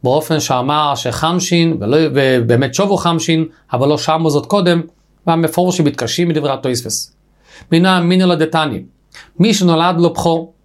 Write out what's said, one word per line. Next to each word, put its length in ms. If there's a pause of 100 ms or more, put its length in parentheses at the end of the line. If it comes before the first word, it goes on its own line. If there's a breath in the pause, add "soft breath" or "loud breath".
באופן 380
שאמר 540
שחמשין, 840
ולא, 160 (180)
ובאמת 600
שובו 220
חמשין, 480 (280 loud breath)
אבל 160
לא 100
שמו 320
זאת 160
קודם, 340 (460)
והמפורשים 580
מתקשים 440
מדברי 240
התוספות. 400 (800 loud breath)
מינו 260
אמינא 260
לו 100
דתניא, 460 (580 loud breath)
מי 160
שנולד 460
לו 120
בכור 400 (120)